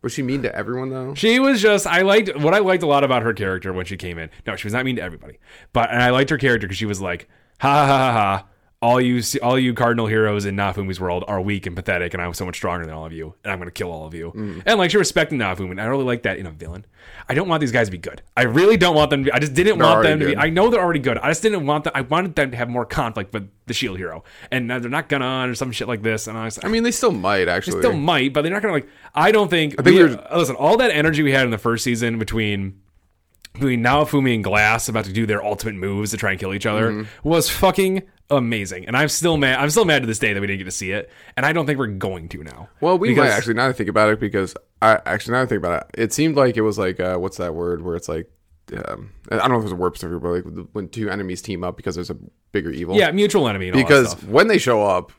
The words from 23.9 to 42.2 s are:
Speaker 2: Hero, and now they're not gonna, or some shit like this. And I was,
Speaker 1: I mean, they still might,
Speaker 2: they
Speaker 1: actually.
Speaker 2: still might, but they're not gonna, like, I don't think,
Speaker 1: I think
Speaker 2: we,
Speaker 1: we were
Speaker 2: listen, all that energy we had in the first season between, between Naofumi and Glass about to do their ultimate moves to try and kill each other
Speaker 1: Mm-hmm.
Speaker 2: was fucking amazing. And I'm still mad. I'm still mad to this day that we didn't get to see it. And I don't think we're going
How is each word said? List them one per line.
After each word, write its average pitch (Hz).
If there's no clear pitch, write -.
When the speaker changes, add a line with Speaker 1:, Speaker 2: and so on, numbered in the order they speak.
Speaker 2:
Hero, 82
and 123
now 127
they're 120
not 151
gonna, 131
or 120
some 123
shit 110
like 113
this. 110
And 110
I 113
was, 110
Speaker 1:
I 185
mean, 226
they 240
still 233
might, 95
Speaker 2:
they 87
Speaker 1:
actually. 87
Speaker 2:
still 123
might, 143
but 147
they're 170
not 202
gonna, 202
like, 139
I 180
don't 208
think, 156
Speaker 1:
I 131
think 180
Speaker 2:
we, 185
Speaker 1:
we 127
were -
Speaker 2:
listen, 160
all 170
that 240
energy 151
we 139
had 135
in 120
the 110
first 113
season 117
between, 104
between 123
Naofumi 135
and 107
Glass 107
about 110
to 98
do 110
their 104
ultimate 104
moves 98
to 110
try 101
and 95
kill 95
each 101
other 110
Speaker 1:
Mm-hmm. 107
Speaker 2:
was 165
fucking 190
amazing. 107
And 120
I'm 147
still 165
mad. 131
I'm 147
still 220
mad 143
to 117
this 113
day 110
that 98
we 101
didn't 98
get 95
to 92
see 92
it. 101
And 131
I 156
don't 160
think 139
we're 123
going 95